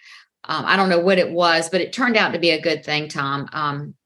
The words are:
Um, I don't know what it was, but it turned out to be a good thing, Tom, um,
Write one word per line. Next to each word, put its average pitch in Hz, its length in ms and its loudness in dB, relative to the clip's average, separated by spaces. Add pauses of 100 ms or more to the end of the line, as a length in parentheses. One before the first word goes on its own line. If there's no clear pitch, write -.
(440)
Um, 151 240 -6
I 180 80 4
don't 190 140 2
know 175 100 4
what 185 180 4
it 175 140 2
was, 170 380 2
but 185 120 0
it - 100 -6
turned 240 260 0
out 190 160 2
to 170 60 -4
be 165 120 4
a 156 100 0
good 156 240 -2
thing, 151 220 -4
Tom, 139 440 -6
um, 147 440 -6 (100)